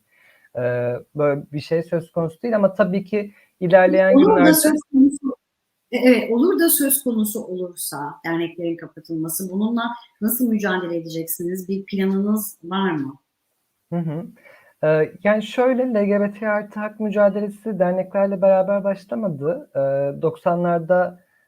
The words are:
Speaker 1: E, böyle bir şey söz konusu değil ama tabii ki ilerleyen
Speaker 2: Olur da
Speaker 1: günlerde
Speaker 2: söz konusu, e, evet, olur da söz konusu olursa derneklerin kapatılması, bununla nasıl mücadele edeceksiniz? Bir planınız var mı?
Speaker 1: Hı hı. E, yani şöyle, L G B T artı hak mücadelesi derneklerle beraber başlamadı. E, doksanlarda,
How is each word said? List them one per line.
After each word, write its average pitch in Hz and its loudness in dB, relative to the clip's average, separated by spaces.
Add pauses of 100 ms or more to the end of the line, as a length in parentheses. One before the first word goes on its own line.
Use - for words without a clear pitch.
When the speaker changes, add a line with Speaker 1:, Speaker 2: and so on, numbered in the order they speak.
(560)
Speaker 1:
E, 123 -4 (220)
böyle 147 0 (120)
bir 147 -4
şey 165 -2
söz 165 -6
konusu 165 -6
değil 240 -2
ama 196 2
tabii 190 -2
ki 208 -6 (280)
ilerleyen 185 6
Speaker 2:
Olur 285 8
da 415 6
Speaker 1:
günlerde 311 6
Speaker 2:
söz 302 2 (100)
konusu, 277 4 (560)
e, 247 -2
evet, 240 4
olur 285 2
da 339 4
söz 269 0
konusu 214 -2
olursa 180 -8 (280)
derneklerin 170 -4
kapatılması, 160 -8
bununla 226 -2 (380)
nasıl 233 -2
mücadele 185 -2
edeceksiniz? 165 -8
Bir 196 -4
planınız 196 -2
var 185 -2
mı? 139 -6 (800)
Speaker 1:
Hı 170 -2
hı. 160 -6 (600)
E, 156 2 (120)
yani 214 0
şöyle, 254 0
L 202 2
G 202 2
B 202 -2
T 220 -8
artı 208 -4
hak 214 -10
mücadelesi 208 0
derneklerle 185 0
beraber 190 2
başlamadı. 180 -4
E, 139 -2 (420)
doksanlarda, 175 0 (280)